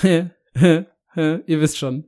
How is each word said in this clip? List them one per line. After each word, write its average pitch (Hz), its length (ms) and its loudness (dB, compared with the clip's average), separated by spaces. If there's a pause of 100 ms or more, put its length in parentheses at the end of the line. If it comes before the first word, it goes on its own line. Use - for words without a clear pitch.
<laughs> - 20 -
ihr 165 1600 -2
wisst 151 180 -2
schon, 135 300 -8